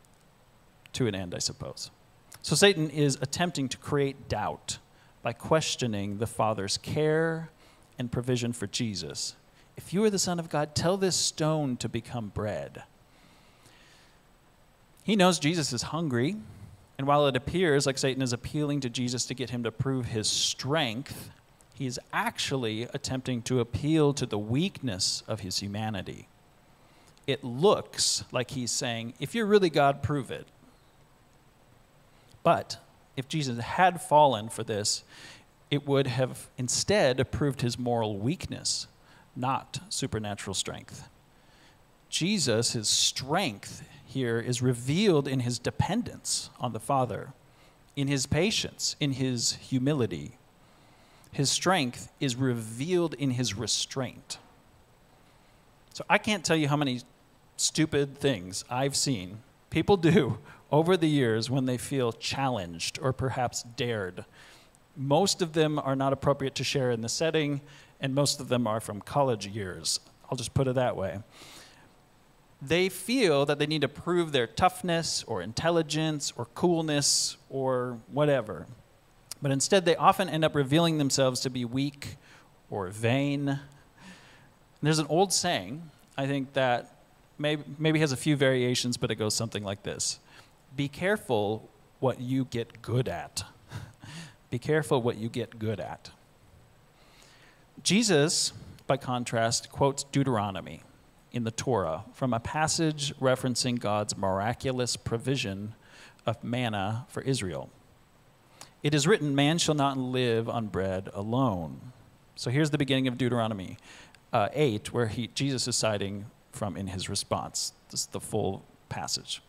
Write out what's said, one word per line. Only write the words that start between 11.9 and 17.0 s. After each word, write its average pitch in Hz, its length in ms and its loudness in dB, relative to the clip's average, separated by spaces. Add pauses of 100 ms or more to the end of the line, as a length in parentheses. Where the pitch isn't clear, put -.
bread." 95 540 -6 (2250)
He 202 120 2
knows 175 240 8
Jesus 147 320 2
is 120 120 -2
hungry, 151 540 0 (600)
and 135 100 -2